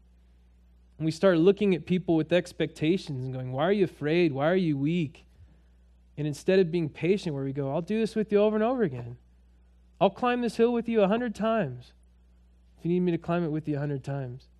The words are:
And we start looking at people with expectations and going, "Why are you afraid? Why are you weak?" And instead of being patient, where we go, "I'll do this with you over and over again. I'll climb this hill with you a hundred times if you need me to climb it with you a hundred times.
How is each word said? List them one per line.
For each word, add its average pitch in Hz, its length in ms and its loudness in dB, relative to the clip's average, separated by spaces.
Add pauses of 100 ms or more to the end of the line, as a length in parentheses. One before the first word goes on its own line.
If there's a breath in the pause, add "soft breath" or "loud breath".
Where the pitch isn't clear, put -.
(960)
And 156 80 -4
we 160 60 0
start 180 260 4
looking 196 380 4
at 151 100 -8
people 180 300 0
with 156 160 0
expectations 160 920 -2
and 131 80 -8
going, 127 180 -8
"Why 135 140 0
are 196 80 2
you 202 100 2
afraid? 160 480 0
Why 135 160 0
are 180 80 2
you 165 220 0
weak?" 156 480 -2 (920)
And 147 80 -4
instead 185 340 2
of 170 120 2
being 165 160 -2
patient, 170 480 -2
where 135 80 -6
we 139 80 -4
go, 135 200 -4
"I'll 160 100 -2
do 214 180 -2
this 214 160 -2
with 214 160 -2
you 208 60 2
over 214 180 4
and 214 80 0
over 240 200 0
again. 120 340 -6 (800)
I'll 196 100 4
climb 247 300 -2
this 240 160 -2
hill 233 160 4
with 233 160 -2
you 220 140 2
a 185 80 4
hundred 233 260 -2
times 190 560 -2 (840)
if - 80 -14
you 170 60 0
need 180 100 2
me 180 100 0
to 165 60 -2
climb 170 260 -2
it 151 80 -4
with 156 160 -6
you 151 80 -2
a 139 40 -4
hundred 143 260 -6
times. 135 420 -8 (120)